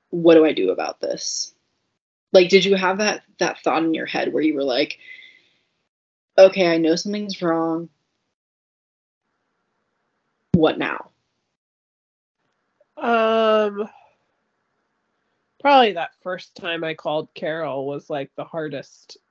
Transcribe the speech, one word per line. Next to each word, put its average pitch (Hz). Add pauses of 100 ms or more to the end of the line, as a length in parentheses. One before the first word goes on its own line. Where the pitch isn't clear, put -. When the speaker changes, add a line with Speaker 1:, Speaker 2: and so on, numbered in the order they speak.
Speaker 1:
"What 170
do 160
I 147
do 92
about 82
this?" - (800)
Like, 180
did 190
you 196
have 190
that, 208 (160)
that -
thought 151
in 165
your 127
head -
where 135
you 156
were 139
like, 139 (1400)
"Okay, 190
I 165
know 165
something's 208
wrong. 165 (2750)
What 156
now?" 82 (1900)
Speaker 2:
Um, 220 (1700)
probably 262
that 165
first 180
time 165
I 160
called 151
Carol 151
was, 143
like, 139
the 143
hardest 151 (140)